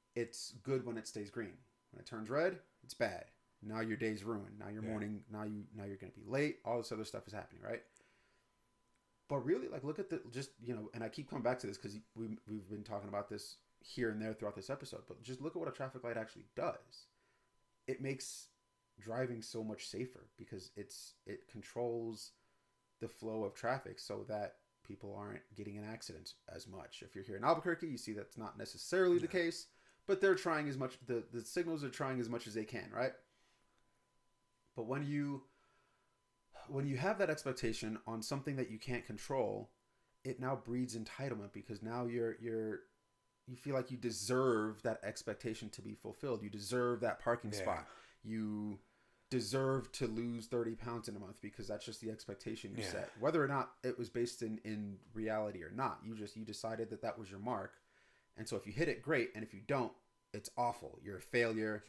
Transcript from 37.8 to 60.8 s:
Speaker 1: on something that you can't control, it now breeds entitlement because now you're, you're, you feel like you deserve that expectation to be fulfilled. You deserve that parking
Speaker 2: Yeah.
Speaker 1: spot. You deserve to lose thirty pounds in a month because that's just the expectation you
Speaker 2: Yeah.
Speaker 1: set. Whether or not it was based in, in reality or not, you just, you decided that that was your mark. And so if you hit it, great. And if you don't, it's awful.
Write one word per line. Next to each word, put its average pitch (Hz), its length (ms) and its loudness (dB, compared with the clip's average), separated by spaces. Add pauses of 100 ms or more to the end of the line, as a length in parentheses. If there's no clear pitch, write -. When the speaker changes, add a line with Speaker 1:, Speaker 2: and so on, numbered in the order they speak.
Speaker 1:
on 113 140 -2
something 143 340 -2
that 131 140 0
you 107 100 -6
can't 123 260 -2
control, 107 640 0 (540)
it 131 160 -4
now 131 160 2
breeds 123 420 0
entitlement 110 560 -4
because 104 280 -8
now 120 240 0
you're, 117 360 2
you're, 110 380 0 (680)
you 127 80 -8
feel 139 200 0
like 127 160 2
you 127 60 -2
deserve 113 840 4
that 113 200 2
expectation 107 640 -2
to - 120 -10
be 107 120 -6
fulfilled. 110 480 -2
You 104 80 -4
deserve 117 520 2
that - 180 2
parking 120 320 4
Speaker 2:
Yeah. 104 80 0
Speaker 1:
spot. 90 280 2 (360)
You 107 560 0 (500)
deserve 131 640 4
to - 160 2
lose 113 400 0
thirty 117 280 2
pounds 117 320 -4
in 110 80 -4
a 101 40 -6
month 101 220 -10
because 104 260 -8
that's 107 180 -4
just 110 160 -8
the 110 80 -4
expectation 107 640 -6
you 110 80 -2
Speaker 2:
Yeah. 95 60 -2
Speaker 1:
set. 98 300 -4
Whether 151 240 6
or 135 40 6
not 135 260 0 (100)
it 123 140 0
was 117 120 -4
based 120 320 0
in, 110 220 0
in 107 340 -2 (160)
reality 107 500 2
or 80 80 -8
not, 117 320 0
you 110 120 -6
just, 104 200 -6
you 110 80 -6
decided 110 460 -2
that 113 140 -6
that 113 160 -2
was 104 100 -8
your 98 100 -8
mark. 104 340 0 (640)
And 107 140 -6
so 117 80 0
if - 80 -6
you 104 80 -6
hit 151 160 4
it, 123 120 0
great. 131 340 4
And 110 80 -4
if 110 100 -8
you 98 80 -12
don't, 127 320 2 (400)
it's 104 240 -6
awful. - 460 2